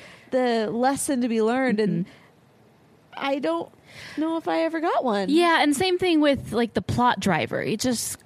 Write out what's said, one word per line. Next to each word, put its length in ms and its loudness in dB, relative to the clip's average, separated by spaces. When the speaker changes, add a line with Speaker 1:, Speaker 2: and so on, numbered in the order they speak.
Speaker 1:
the 400 0
lesson 500 0
to 60 0
be 140 0
learned? 400 2
And 240 0
Speaker 2:
Mm-hmm. 80 -20
Speaker 1:
I 180 -2
don't 300 -4
know 200 -2
if 100 -8
I 140 0
ever 180 -2
got 240 0
one. 260 0
Speaker 2:
Yeah, 320 4
and 140 2
same 220 2
thing 240 2
with, 320 2
like, 200 0
the 80 -2
plot 380 0
driver. 420 -2
It 200 -4
just 440 -4